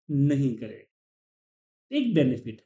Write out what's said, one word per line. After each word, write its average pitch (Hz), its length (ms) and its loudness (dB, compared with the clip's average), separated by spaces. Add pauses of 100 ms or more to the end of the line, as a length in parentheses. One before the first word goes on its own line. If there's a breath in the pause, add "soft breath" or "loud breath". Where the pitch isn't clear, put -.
(120)
नहीं 139 440 2
करेगा। - 1400 -14
एक 240 160 0
benefit 123 520 0